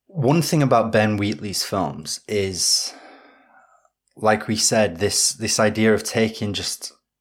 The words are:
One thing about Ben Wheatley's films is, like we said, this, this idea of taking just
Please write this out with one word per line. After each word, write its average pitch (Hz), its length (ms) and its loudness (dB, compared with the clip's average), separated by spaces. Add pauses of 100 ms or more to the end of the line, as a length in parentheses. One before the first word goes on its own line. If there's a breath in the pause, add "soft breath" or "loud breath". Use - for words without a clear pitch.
One 156 340 2
thing 151 220 2
about 117 280 2
Ben 107 260 2
Wheatley's 101 460 -4
films 80 640 -6
is, 95 680 -2 (1200 loud breath)
like 107 320 0
we 107 80 0
said, 107 420 2
this, - 360 0
this - 260 -2
idea 110 340 4
of 104 100 0
taking 110 500 -2
just - 400 -8 (280)